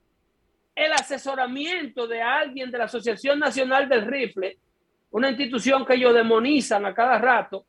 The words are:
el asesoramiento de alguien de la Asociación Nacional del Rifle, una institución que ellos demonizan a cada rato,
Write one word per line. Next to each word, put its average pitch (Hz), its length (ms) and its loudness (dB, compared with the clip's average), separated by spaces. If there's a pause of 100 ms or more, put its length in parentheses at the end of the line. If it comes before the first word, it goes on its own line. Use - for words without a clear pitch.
(760)
el 311 180 0
asesoramiento 269 1160 -4
de 226 140 -6
alguien 262 480 -2
de 240 80 -6
la 233 60 -2
Asociación 233 540 -2
Nacional 269 500 0
del 226 180 2
Rifle, 233 520 -6 (520)
una 247 180 0
institución 262 560 0
que 254 100 2
ellos 247 200 6
demonizan 226 720 2
a 190 80 -6
cada 240 240 2
rato, 214 500 0